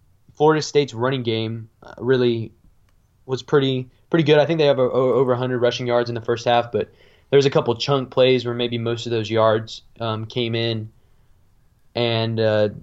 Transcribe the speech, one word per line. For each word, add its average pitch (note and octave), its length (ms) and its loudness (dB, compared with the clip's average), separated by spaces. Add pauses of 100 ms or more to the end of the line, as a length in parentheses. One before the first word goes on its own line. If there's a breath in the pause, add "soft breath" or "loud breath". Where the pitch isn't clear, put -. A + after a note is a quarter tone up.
(340)
Florida D3+ 280 4
State's C#3+ 320 0
running B2 300 -4
game, A2+ 440 -4 (140)
uh, - 160 -20
really A#2+ 540 0 (760)
was C3 160 -6
pretty, C3+ 480 0 (180)
pretty E3 160 2
good. D#3+ 140 4
I C#3+ 80 4
think D#3+ 120 -2
they D3+ 80 4
have C3+ 120 2
a, C3 40 2
o-, B2+ 320 2
over B2+ 180 2
a A#2+ 40 2
hundred B2+ 220 -4
rushing A#2+ 280 0
yards A#2+ 220 0
in A#2+ 60 -8
the A2+ 80 -8
first A#2 240 -4
half, A#2+ 260 0
but - 180 -2 (400 soft breath)
there C#3 60 4
was C#3 100 6
a C#3 40 4
couple C3+ 260 0
chunk C3 340 -2
plays B2+ 340 4
where A#2+ 100 -6
maybe A#2+ 240 -4
most A#2 280 -4
of A#2 60 -4
those A2 180 -2
yards, A2 520 0 (180)
um, A2+ 260 -6
came A#2 280 -4
in. A2+ 360 -4 (1040)
And, A2+ 460 -2
uh, G#2+ 300 2 (120)